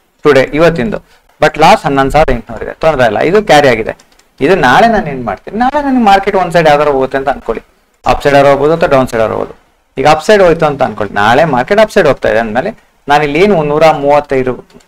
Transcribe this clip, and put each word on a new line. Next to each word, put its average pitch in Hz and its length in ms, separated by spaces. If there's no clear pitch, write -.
Today, 139 320
ಇವತ್ತಿಂದು, 151 440
but 151 200
loss 175 220
ಹನ್ನೊಂದು 139 280
ಸಾವಿರದ 143 240
ಎಂಟುನೂರು 113 300
ಇದೆ, 107 80
ತೊಂದ್ರೆ 147 340
ಇಲ್ಲ, 107 120
ಇದು 165 240
carry 147 260
ಆಗಿದೆ. 110 420
ಇದು 147 140
ನಾಳೆ 160 340
ನಾನು 196 200
ಏನ್ 131 160
ಮಾಡ್ತೀನಿ, 107 340
ನಾಳೆ 262 240
ನನಗೆ 254 220
market 196 320
one 175 160
side 170 160
ಯಾವ್ದಾರು 147 240
ಹೋಗುತ್ತೆ 131 260
ಅಂತ 135 100
ಅನ್ಕೊಳ್ಳಿ, 117 340
ಅಪ್ 120 160
ಸೈಡ್ 143 120
ಆದ್ರೂ 139 140
ಹೋಗ್ಬೋದು 143 240
ಅಥವಾ 165 160
ಡೌನ್ 131 200
ಸೈಡ್ 113 140
ಆದ್ರೂ 104 140
ಹೋಗ್ಬೋದು. 104 220
ಈಗ 135 80
ಅಪ್ 156 180
ಸೈಡ್ 208 180
ಹೋಯ್ತು 165 240
ಅಂತ 139 160
ಅನ್ಕೊಳ್ಳಿ, 110 320
ನಾಳೆ 113 300
market 147 360
ಅಪ್ 214 120
ಸೈಡ್ 180 160
ಹೋಗ್ತಾ 123 200
ಇದೆ 110 100
ಅಂದ್ಮೇಲೆ 117 320
ನಾನು 147 160
ಇಲ್ಲಿ 151 200
ಏನು 196 180
ನೂರ 151 280
ಮೂವತ್ತೈದು 139 760